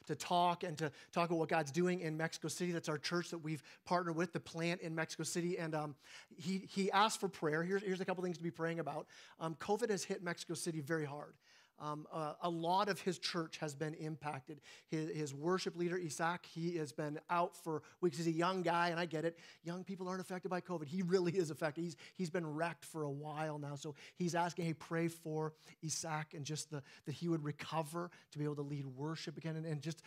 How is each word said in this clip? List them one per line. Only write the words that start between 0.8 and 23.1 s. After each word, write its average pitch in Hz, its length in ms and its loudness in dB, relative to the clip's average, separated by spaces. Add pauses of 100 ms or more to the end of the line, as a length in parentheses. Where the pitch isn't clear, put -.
talk 170 160 4
about 170 120 2
what 156 100 2
God's 156 220 4
doing 180 280 4
in 160 160 -2
Mexico 160 320 -2
City. 175 240 0
That's 165 160 -2
our 151 80 2
church 170 320 0
that 165 160 -6
we've 156 180 -4 (220)
partnered 175 320 2
with, 170 160 2
the 156 80 -2
plant 170 400 0
in 165 140 -4
Mexico 160 300 -2
City. 175 340 0
And, 160 160 -2
um, 151 200 0 (440)
he, 190 280 -2
he 190 240 2
asked 202 300 6
for 196 80 0
prayer. 160 340 2
Here's, 190 200 2
here's 185 180 0
a 185 60 0
couple 185 180 0
things 175 140 -2
to 160 40 -6
be 170 80 0
praying 165 280 -2
about. 151 300 -4 (300)
Um, 160 180 -2
covid 214 340 2
has 190 140 2
hit - 180 -2
Mexico 175 320 -4
City 160 260 -2
very 156 240 0
hard. 147 300 -8 (460)
Um, 151 320 -4
uh, 156 280 -2
a 180 80 0
lot 175 400 4
of 185 120 0
his 175 180 -2
church - 400 -4
has 151 160 -4
been 156 200 -2
impacted. 151 680 -6 (320)
His, 160 180 0
his 151 240 -2
worship 170 420 0
leader, 175 220 0
Isaac, 170 480 0
he 165 300 -2
has 151 160 -2
been 151 260 -2 (100)
out 175 280 2
for 156 260 -2 (180)
weeks. 165 160 6
He's 165 120 2
a 165 40 6
young 180 300 4
guy, 170 280 4
and 165 100 2
I 180 60 2
get 156 180 0
it. 165 160 0 (240)
Young 175 180 -4
people 185 240 -6
aren't 185 140 0
affected 180 300 -6
by 180 100 0
covid. 165 260 -4
He 185 160 0
really 175 300 6
is 175 180 2
affected. 160 320 0
He's, 170 140 -4 (180)
he's 180 160 -2
been 175 160 0
wrecked 160 380 -2
for 160 180 -4
a 147 80 0